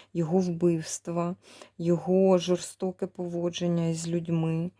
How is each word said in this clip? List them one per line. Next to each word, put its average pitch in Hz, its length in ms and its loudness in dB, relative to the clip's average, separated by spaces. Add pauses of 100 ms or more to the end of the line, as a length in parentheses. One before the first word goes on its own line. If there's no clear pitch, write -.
(120)
його 170 260 0
вбивства, 170 1000 -2 (420)
його 180 600 4
жорстоке 180 680 -4
поводження 175 840 -2
із 165 200 -4
людьми, 165 720 -2